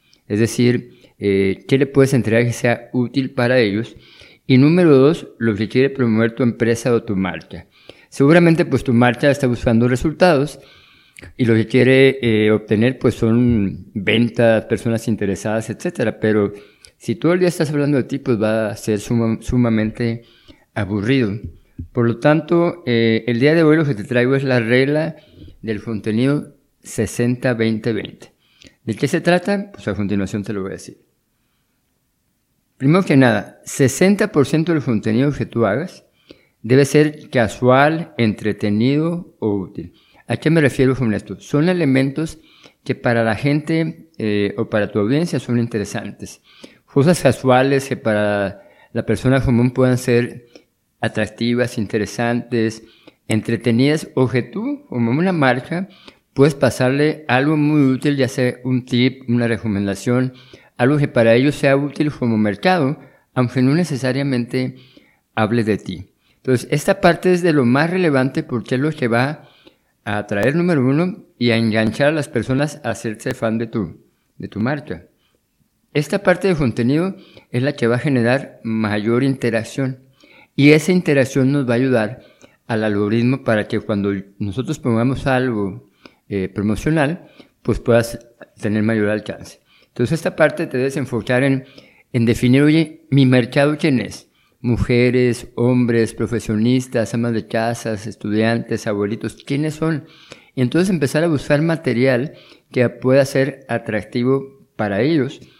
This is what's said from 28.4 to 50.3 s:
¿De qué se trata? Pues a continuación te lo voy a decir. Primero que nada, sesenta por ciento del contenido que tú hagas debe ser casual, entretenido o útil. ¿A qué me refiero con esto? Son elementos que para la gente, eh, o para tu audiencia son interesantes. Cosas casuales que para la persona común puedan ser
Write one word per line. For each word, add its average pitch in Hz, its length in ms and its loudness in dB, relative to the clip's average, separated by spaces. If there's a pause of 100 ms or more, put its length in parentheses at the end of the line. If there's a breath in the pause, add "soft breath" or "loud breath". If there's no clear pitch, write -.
¿De 117 100 -6
qué 143 140 -2
se 165 120 -2
trata? 180 520 -2
Pues - 140 -20
a 104 80 -2
continuación 101 480 -4
te 107 120 -10
lo 98 80 -6
voy 95 80 -8
a - 20 -10
decir. - 260 -16 (1800)
Primero 160 260 2
que 160 120 0
nada, 117 480 2
sesenta 190 680 0
por 139 140 2
ciento 156 260 0
del 156 100 0
contenido 113 500 0
que 120 120 -6
tú 113 220 -2
hagas 131 400 -6 (560 soft breath)
debe 131 240 4
ser 151 420 0
casual, 135 880 2
entretenido 120 1200 -2
o 107 160 -2
útil. 87 380 -8 (340 soft breath)
¿A 117 120 -4
qué - 100 -4
me 160 140 4
refiero 131 340 2
con 113 160 0
esto? 101 280 -6
Son 147 280 0
elementos 143 680 0 (460 soft breath)
que 135 100 -4
para 117 280 0
la 113 120 0
gente, 156 800 -2
eh, 104 400 -2
o 113 140 -4
para 104 200 -2
tu - 80 -4
audiencia 139 420 0
son 120 180 -2
interesantes. 101 800 -8 (460 loud breath)
Cosas 147 340 2
casuales 131 680 2
que - 120 -6
para 104 640 -2 (320 loud breath)
la 113 100 -4
persona 127 380 0
común 123 300 2
puedan 127 260 2
ser 120 480 -2 (520 loud breath)